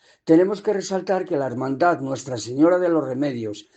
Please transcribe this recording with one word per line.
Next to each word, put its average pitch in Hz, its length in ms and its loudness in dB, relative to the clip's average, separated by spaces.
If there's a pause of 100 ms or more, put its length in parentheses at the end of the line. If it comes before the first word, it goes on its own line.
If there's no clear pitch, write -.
(240)
tenemos 190 360 4
que 214 120 -2
resaltar 190 520 -2
que 170 120 -4
la 139 100 0
Hermandad 131 540 0
Nuestra 131 380 -8
Señora 143 420 2
de 180 80 0
los 156 180 0
Remedios, 127 720 -6